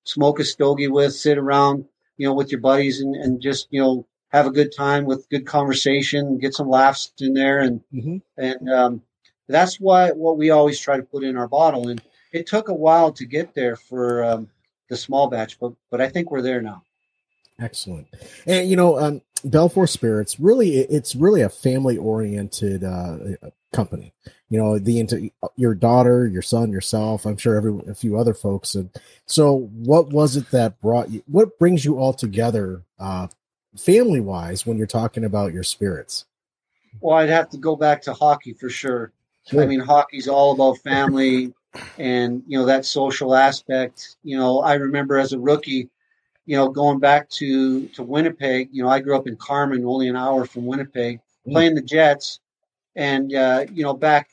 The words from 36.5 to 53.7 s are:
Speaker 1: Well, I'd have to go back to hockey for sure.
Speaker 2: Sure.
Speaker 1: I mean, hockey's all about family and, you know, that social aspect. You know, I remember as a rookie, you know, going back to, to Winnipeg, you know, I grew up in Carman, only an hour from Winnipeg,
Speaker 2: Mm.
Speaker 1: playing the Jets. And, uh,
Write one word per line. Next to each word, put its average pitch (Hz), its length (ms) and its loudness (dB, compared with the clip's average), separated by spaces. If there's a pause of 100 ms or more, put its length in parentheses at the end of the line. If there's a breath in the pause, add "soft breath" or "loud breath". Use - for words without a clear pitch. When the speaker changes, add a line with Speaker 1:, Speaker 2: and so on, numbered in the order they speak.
Speaker 1:
Well, 160 180 4
I'd 156 120 4
have 160 200 2
to 143 80 -16
go 151 180 -2
back 147 280 2
to 131 100 -8
hockey 143 400 0
for 127 160 -12
sure. 120 420 -6 (360)
Speaker 2:
Sure. 147 140 2
Speaker 1:
I 135 60 4
mean, 135 120 0
hockey's 139 480 0
all 139 260 4
about 131 260 2
family 135 720 0 (460)
and, 123 480 -2
you 139 100 -6
know, 127 80 2
that 135 180 2
social 135 520 -2
aspect. 131 880 0
You 139 140 -8
know, 131 240 2
I 151 120 2
remember 139 440 -2
as 135 160 0
a 131 60 -6
rookie, 135 480 0 (600)
you 143 100 -2
know, 135 120 2
going 143 280 2
back 143 340 4
to, 131 580 -2
to - 120 -14
Winnipeg, 135 680 -2
you 131 100 -6
know, 123 80 0
I 135 120 2
grew 139 140 -2
up 135 120 -2
in 117 80 -10
Carman, 139 500 -2
only 127 220 -2
an 123 80 -4
hour 131 300 -2
from 123 200 -12
Winnipeg, 127 540 -6 (280)
Speaker 2:
Mm. 139 40 -8
Speaker 1:
playing 160 240 4
the 147 80 -4
Jets. 147 560 0 (560)
And, 139 400 -4
uh, 131 360 2